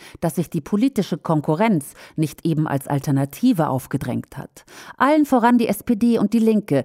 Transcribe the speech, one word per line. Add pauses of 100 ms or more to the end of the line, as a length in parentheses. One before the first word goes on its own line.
(200)
dass
sich
die
politische
Konkurrenz (240)
nicht
eben
als
Alternative
aufgedrängt
hat. (320)
Allen
voran
die
S
P
D
und
die
Linke